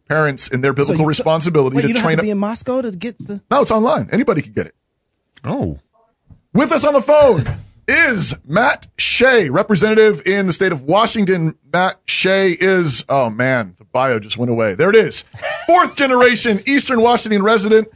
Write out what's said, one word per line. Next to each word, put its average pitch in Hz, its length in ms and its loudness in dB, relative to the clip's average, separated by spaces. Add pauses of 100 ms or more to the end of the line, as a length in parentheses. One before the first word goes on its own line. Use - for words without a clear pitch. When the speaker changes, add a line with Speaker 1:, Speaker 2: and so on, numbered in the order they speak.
Speaker 1:
parents 151 380 -2
in 127 140 -4
their 139 100 2
Speaker 2:
So 131 60 -6
Speaker 1:
biblical 143 180 0
Speaker 2:
you, 156 80 0
so, 156 40 0
Speaker 1:
responsibility 156 680 0
Speaker 2:
wait, 139 80 2
Speaker 1:
to 220 60 0
Speaker 2:
you 226 40 0
don't 233 100 0
Speaker 1:
train 160 100 0
Speaker 2:
have 160 60 0
to 196 40 -2
Speaker 1:
up - 20 -4
Speaker 2:
be 214 60 -2
in 202 80 -2
Moscow 233 420 -4
to 240 100 -8
get 196 280 -12
the 202 220 -12 (100)
Speaker 1:
No, 269 100 4
it's - 80 0
online. 214 420 0
Anybody 214 300 0
can 107 120 -20
get 90 120 -6
it. - 100 -20 (680)
Speaker 3:
Oh. 143 340 -6 (760)
Speaker 1:
With 269 180 0
us 294 120 0
on 294 100 2
the 269 80 2
phone 285 440 4 (420)
is 208 460 0 (120)
Matt 220 420 -2 (100)
Shea, 233 520 2
representative 208 760 2
in 196 220 0
the 175 60 0
state 190 200 0
of 131 80 -6
Washington. 185 760 0 (140)
Matt 180 340 -2
Shea 190 440 0 (100)
is, 180 480 0
oh 135 220 0
man, 117 480 -2
the 107 80 -20
bio 127 340 -2
just 104 180 -8
went 120 140 -2
away. 113 240 0
There 170 140 2
it 214 80 4
is. 165 260 0 (440)
Fourth 349 280 2
generation 247 680 2
<laughs> - 20 -20
Eastern 262 360 0
Washington 220 420 0
resident. 220 520 2